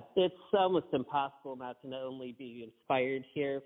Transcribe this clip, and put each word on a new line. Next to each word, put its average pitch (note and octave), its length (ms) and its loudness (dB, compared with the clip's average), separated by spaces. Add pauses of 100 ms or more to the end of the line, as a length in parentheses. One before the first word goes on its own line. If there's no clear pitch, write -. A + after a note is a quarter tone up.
(140)
It's F3+ 200 4 (180)
almost F#3 400 4
impossible C#3 640 -2
not B2+ 260 -10
to C#3 60 -12
not C3 140 -8
only C3 360 -8
be A#2+ 260 -12
inspired C3+ 600 0 (100)
here C#3 320 0